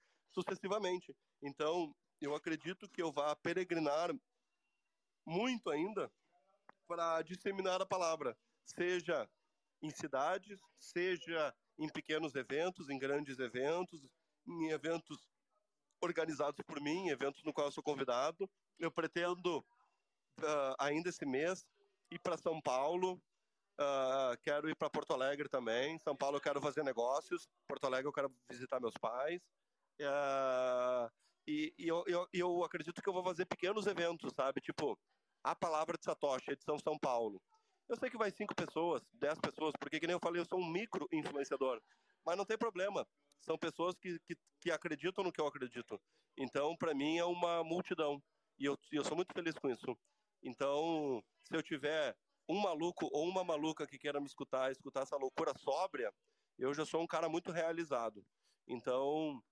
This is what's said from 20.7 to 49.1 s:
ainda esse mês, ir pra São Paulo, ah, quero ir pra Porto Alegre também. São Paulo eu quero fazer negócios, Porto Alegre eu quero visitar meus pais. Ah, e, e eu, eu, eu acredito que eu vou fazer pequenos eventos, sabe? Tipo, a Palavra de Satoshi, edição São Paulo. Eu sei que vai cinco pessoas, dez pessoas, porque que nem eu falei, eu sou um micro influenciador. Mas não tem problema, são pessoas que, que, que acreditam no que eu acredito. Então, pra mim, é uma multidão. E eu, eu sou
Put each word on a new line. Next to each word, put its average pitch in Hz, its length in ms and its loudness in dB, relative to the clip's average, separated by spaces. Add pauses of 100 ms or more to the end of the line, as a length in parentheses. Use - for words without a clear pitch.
ainda 147 300 2
esse 165 180 -4
mês, 156 400 0 (440)
ir 170 100 -10
pra 175 160 0
São 160 240 0
Paulo, 170 600 2 (580)
ah, 135 640 2
quero 147 280 0
ir 151 40 -2
pra 147 160 -2
Porto 151 220 -2
Alegre 139 360 0
também. 127 500 0
São 147 180 -2
Paulo 143 220 0
eu - 20 0
quero 143 200 0
fazer 147 220 0
negócios, 135 640 0 (200)
Porto 139 160 -4
Alegre 131 240 0
eu 139 40 -4
quero 139 220 -2 (160)
visitar 127 300 -4
meus 117 160 -2
pais. 135 460 -2 (580)
Ah, 127 1080 2 (360)
e, 151 320 -2
e 175 80 -6
eu, 165 200 2
eu, 175 260 2
eu 175 320 2
acredito 165 360 -6
que - 80 0
eu 196 40 2
vou 185 100 0
fazer 180 240 0
pequenos 202 400 0
eventos, 170 480 0
sabe? 135 260 0
Tipo, 135 380 -2 (460)
a 156 100 0
Palavra 160 420 0
de - 80 -16
Satoshi, 143 460 0
edição 147 280 -2
São 147 200 0
Paulo. 117 420 0 (480)
Eu 233 80 -2
sei 254 140 -2
que 240 60 -10
vai 214 160 2
cinco - 200 -4
pessoas, 165 600 0
dez 147 260 0
pessoas, 156 400 -2
porque 147 220 -4
que 165 80 -2
nem 180 60 2
eu 175 60 0
falei, 175 200 0
eu 170 40 -2
sou 180 140 -2
um 180 100 0
micro 170 440 -2
influenciador. 139 680 0 (440)
Mas 170 120 2
não 196 80 -2
tem 220 140 -2
problema, 196 480 -2 (340)
são 160 160 -2
pessoas 170 400 -2
que, 175 240 -6
que, - 160 -10 (240)
que 170 120 0
acreditam 160 500 -2
no 185 100 2
que - 80 -4
eu 151 60 2
acredito. 120 540 -6 (360)
Então, 143 400 0
pra 165 160 0
mim, 147 260 2
é 170 60 4
uma 175 380 2
multidão. 160 580 0 (380)
E 135 60 -4
eu, 139 120 2 (140)
eu 147 140 2
sou 151 100 0